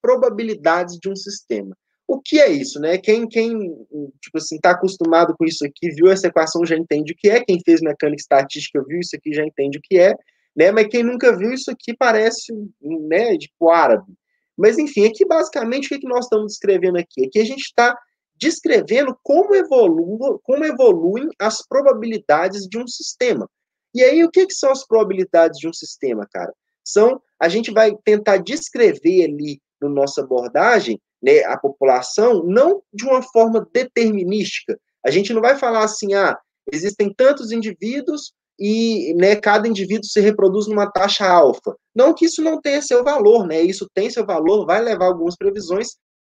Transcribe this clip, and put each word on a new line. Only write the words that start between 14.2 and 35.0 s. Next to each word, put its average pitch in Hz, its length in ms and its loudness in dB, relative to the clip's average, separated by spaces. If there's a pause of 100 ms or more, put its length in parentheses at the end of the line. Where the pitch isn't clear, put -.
mas, 220 180 4
enfim, 285 280 0
aqui, 226 180 2
basicamente, 277 640 -2
o - 20 -12
que 285 120 -8
que 269 60 -14
nós 247 200 -4
estamos 214 260 -2
descrevendo 185 460 0
aqui? 131 260 -4
Aqui 135 140 -2
a 226 60 2
gente 269 300 -8
tá 240 220 2 (400)
descrevendo 262 840 0
como 392 320 2
evolua-, 226 880 0
como 285 220 -2
evoluem 233 640 0 (100)
as - 280 -4
probabilidades 208 1000 0
de 208 120 -10
um 254 80 -8
sistema. 220 600 -6 (460)
E 254 80 2
aí, 294 200 6
o 330 80 2
que 370 160 4
que - 80 -12
são 269 160 0
as 269 160 -4
probabilidades 185 720 2
de 151 100 -10
um 165 40 -8
sistema, 117 600 -8
cara? 87 200 -10 (320)
São, 240 360 2 (180)
a 165 100 0
gente 226 220 -2
vai 214 340 2
tentar 208 340 2
descrever 185 840 0
ali, 147 360 -8 (200)
na 143 80 -6
nossa 139 320 -2
abordagem, 131 800 -2 (220)
né, 139 220 6
a 131 120 -4
população, 143 880 0
não 277 380 2 (100)
de 208 120 -12
uma 262 180 2
forma 226 500 0
determinística. 214 1040 -4 (260)